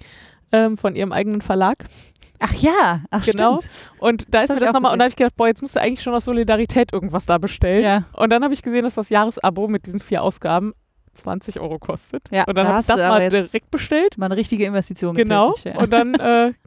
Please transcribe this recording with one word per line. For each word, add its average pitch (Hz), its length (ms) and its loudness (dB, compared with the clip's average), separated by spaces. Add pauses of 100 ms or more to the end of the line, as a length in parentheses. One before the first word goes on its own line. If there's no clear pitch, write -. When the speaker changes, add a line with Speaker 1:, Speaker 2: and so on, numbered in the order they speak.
(520)
Speaker 1:
ähm, 220 260 2
von 190 180 -4
ihrem 190 160 -4
eigenen 208 300 -2
Verlag. 190 440 0 (540)
Speaker 2:
Ach - 160 -4
ja, 269 540 2
ach 196 160 -4
Speaker 1:
Genau. 226 360 2
Speaker 2:
stimmt. - 380 -20
Speaker 1:
Und 233 300 0
da 226 120 2
ist 269 80 0
Speaker 2:
Das - 0 -
hab - 0 -
Speaker 1:
mir 277 60 0
Speaker 2:
ich 262 40 -2
Speaker 1:
das 247 100 2
Speaker 2:
auch 233 40 0
Speaker 1:
nochmal, 254 180 2
und 226 60 0
Speaker 2:
gesehen. - 20 -2
Speaker 1:
da 240 60 6
habe 254 40 2
ich 240 60 -6
gedacht, 240 220 0
boah, 233 100 2
jetzt 226 140 0
musst 277 160 -10
du - 40 2
eigentlich 247 220 -2
schon 240 100 -4
aus 233 120 -2
Solidarität 233 640 0
irgendwas 185 340 -4
da 175 120 2
bestellen. 190 460 0
Speaker 2:
Ja. 202 200 2 (100)
Speaker 1:
Und 220 180 0
dann 240 120 4
habe 285 100 0
ich - 80 -6
gesehen, 240 220 -2
dass 247 120 -4
das 214 140 -6
Jahresabo 208 600 0
mit 208 160 -4
diesen 190 160 -8
vier - 220 -4
Ausgaben 185 500 -2 (400)
zwanzig - 480 -12
Euro 160 180 -8
kostet. - 520 -10
Speaker 2:
Ja, 190 120 0
Speaker 1:
Und 190 140 0
dann 190 80 4
Speaker 2:
da 185 80 4
Speaker 1:
habe - 0 -
ich 202 60 2
Speaker 2:
hast 226 100 -2
Speaker 1:
das 226 80 4
Speaker 2:
du 180 60 2
Speaker 1:
mal 180 200 4
Speaker 2:
aber 185 140 2
jetzt 180 160 -2
Speaker 1:
direkt - 180 -6
bestellt. 320 460 0
Speaker 2:
mal 190 80 -4
eine 190 100 -2
richtige 214 300 -2
Investition 196 500 -4
Speaker 1:
Genau. 220 380 2
Speaker 2:
getätigt, - 220 -8
ja. - 60 -2
Speaker 1:
Und 202 120 2
dann, 240 220 2
äh, 233 380 2 (140)